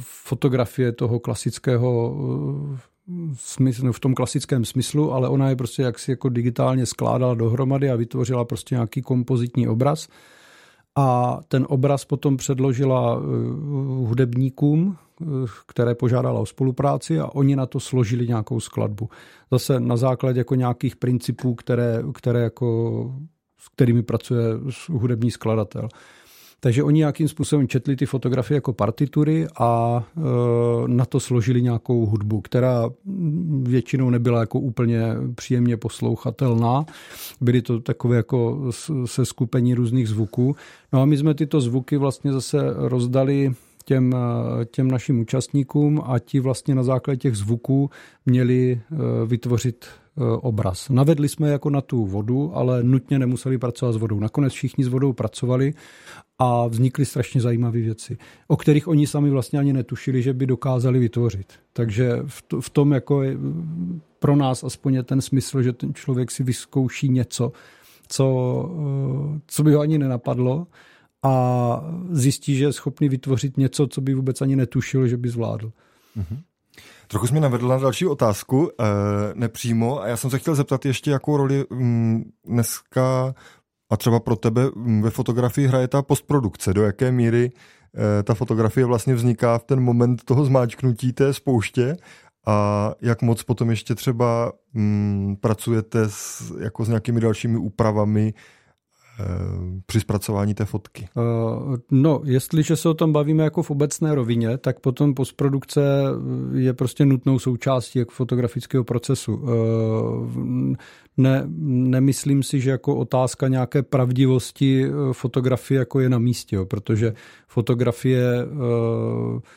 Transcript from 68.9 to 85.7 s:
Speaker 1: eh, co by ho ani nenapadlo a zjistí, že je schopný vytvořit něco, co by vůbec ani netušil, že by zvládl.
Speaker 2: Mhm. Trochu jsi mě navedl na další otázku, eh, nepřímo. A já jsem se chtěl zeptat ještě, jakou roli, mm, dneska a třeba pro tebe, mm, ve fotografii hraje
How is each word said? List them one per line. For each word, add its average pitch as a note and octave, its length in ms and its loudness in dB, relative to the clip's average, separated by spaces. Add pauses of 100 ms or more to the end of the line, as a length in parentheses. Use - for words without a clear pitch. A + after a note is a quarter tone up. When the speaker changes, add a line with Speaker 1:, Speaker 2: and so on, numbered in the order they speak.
Speaker 1:
eh, D3+ 100 -8
co - 160 -4
by D3+ 120 6
ho D3 60 6
ani D3+ 180 2
nenapadlo C3 680 0 (560)
a B2 600 2 (260)
zjistí, C#3 460 0
že C3 80 2
je C#3+ 80 2
schopný D3 360 -2
vytvořit C3 480 -2
něco, C3+ 300 2
co B2+ 140 -6
by C3+ 140 -2
vůbec C3 280 -2
ani C3+ 140 2
netušil, C3 500 0
že A#2+ 100 0
by A#2+ 120 -4
zvládl. A2 440 -6 (440)
Speaker 2:
Mhm. G2+ 220 -6 (720)
Trochu G#2+ 180 -2
jsi A#2 60 0
mě D#3 80 2
navedl B2 280 2
na C3 100 2
další C3+ 280 0
otázku, C3+ 640 0
eh, - 140 -4 (500)
nepřímo. A#2 640 -2
A G2 80 -6
já A#2+ 80 -2
jsem B2+ 140 -4
se C3 80 -2
chtěl E3 160 -2
zeptat C3+ 300 -2
ještě, C3+ 260 -2
jakou D3 260 0
roli, C#3 340 0
mm, A#2 600 0 (160)
dneska C3 880 -2 (560)
a G#2+ 60 2
třeba A#2 240 2
pro A#2 160 0
tebe, A#2+ 380 2
mm, A2 280 0
ve A2+ 80 2
fotografii B2 560 0
hraje B2+ 220 2